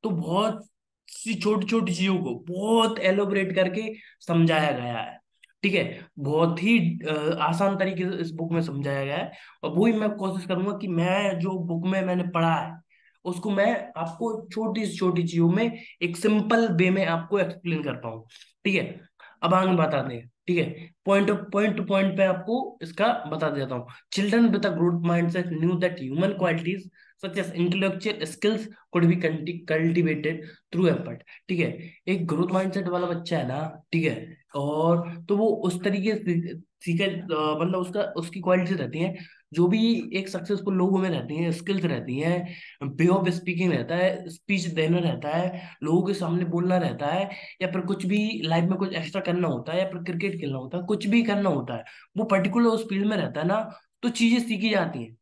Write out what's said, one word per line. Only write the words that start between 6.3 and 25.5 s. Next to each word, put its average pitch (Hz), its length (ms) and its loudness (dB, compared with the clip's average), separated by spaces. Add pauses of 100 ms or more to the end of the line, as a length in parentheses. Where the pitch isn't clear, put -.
ही, 180 360 4
अ, 156 420 -2
आसान 185 360 2
तरीके 185 280 -2
से 180 120 -2
इस 165 140 -4
book 165 220 -6
में 165 100 2
समझाया 139 420 -4
गया 143 120 -4
है, 208 160 -6 (300)
और 156 80 -4
वही 208 220 4
मैं 214 180 0
कोशिश 185 360 -6
करूंगा 185 260 -2
कि - 160 -6
मैं 180 500 2
जो 185 120 -2
बुक 170 360 -4
में 190 160 0
मैंने 180 220 0
पढ़ा 165 300 2
है, 160 260 -6 (440)
उसको 180 260 -4
मैं 202 460 0
आपको 185 520 -6
छोटी 220 380 -4
से 165 100 -6
छोटी 170 260 0
चीजों 170 280 2
में 226 280 0 (240)
एक 170 140 -2
simple 220 520 2
वे 180 220 4
में 190 160 2
आपको 170 320 0
explain 170 440 -2
कर 139 100 -4
पाऊँ, 117 320 -10 (400)
ठीक 196 100 2
है। - 260 -2 (420)
अब 175 120 4
आगे 185 180 4
बात 156 220 4
आते 131 200 -2
हैं, 117 160 -14 (160)
ठीक 175 120 2
है। - 320 -4 (180)
Point 196 220 4
of, 190 80 2
point 202 340 0
to - 80 -4
point 190 360 2
पे 190 80 6
आपको 214 580 0
इसका 170 240 0
बता 156 440 0
देता 135 240 -4
हूँ। 120 120 -8 (260)
Children 214 380 4
with 196 140 2
a 180 120 2
growth 170 280 2
mindset 170 400 2
knew 170 360 0